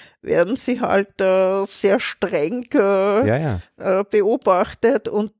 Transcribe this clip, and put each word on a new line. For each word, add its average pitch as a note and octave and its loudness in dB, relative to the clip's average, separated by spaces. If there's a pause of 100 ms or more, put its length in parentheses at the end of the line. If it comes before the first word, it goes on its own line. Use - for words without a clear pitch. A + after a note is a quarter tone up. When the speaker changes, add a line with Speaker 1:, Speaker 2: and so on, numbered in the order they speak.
(200)
Speaker 1:
werden F3+ 0
sie B3+ -4
halt, G3+ -2
äh, F#3+ 2
sehr G3 0
streng, F3+ -4
äh, D4 2
Speaker 2:
Ja, G3 2
ja. C3+ -2 (180)
Speaker 1:
äh, F#3+ 0
beobachtet G#3+ 0
und G#3 -4